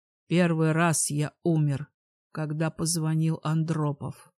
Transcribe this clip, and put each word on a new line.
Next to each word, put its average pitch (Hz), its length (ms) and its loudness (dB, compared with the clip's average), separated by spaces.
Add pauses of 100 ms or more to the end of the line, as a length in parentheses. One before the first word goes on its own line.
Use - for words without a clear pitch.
(260)
Первый 165 460 2
раз 165 380 0
я 147 220 -2 (100)
умер, 151 460 0 (440)
когда 151 380 -4
позвонил 160 720 0
Андропов. 156 960 -2